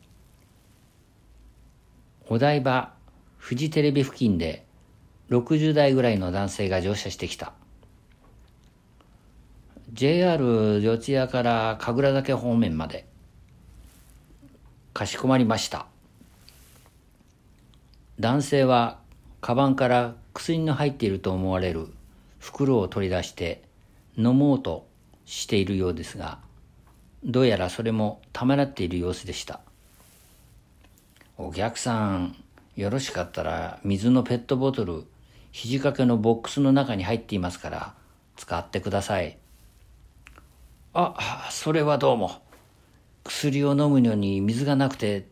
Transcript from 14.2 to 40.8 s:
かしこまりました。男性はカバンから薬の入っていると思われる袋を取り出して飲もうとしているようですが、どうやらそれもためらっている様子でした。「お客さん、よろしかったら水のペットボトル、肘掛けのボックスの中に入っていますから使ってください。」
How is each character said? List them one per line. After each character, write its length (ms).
か 140
し 100
こ 100
ま 120
り 80
ま 100
し 140
た。 160
男 220
性 220
は 340
カ 140
バ 140
ン 60
か 140
ら 280
薬 240
の 160
入 160
っ 20
て 140
い 20
る 100
と 140
思 180
わ 100
れ 120
る 140
袋 400
を 100
取 200
り 60
出 80
し 100
て 340
飲 200
も 200
う 40
と 280
し 200
て 120
い 60
る 120
よ 120
う 60
で 80
す 160
が、 220
ど 200
う 40
や 100
ら 140
そ 140
れ 80
も 280
た 120
め 120
ら 80
っ 20
て 160
い 60
る 100
様 160
子 140
で 40
し 120
た。 160
「お 140
客 260
さ 380
ん、 180
よ 160
ろ 80
し 120
か 120
っ 80
た 140
ら 400
水 260
の 140
ペ 100
ッ 60
ト 160
ボ 160
ト 120
ル、 200
肘 260
掛 180
け 80
の 140
ボ 160
ッ 80
ク 80
ス 100
の 120
中 240
に 80
入 120
っ 40
て 160
い 20
ま 140
す 80
か 100
ら 240
使 220
っ 100
て 120
く 100
だ 120
さ 200
い。」 160